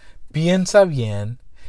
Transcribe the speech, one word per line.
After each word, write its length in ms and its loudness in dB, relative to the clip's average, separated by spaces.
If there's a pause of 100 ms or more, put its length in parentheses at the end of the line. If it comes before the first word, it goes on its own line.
(320)
Piensa 520 4
bien 560 -4 (280)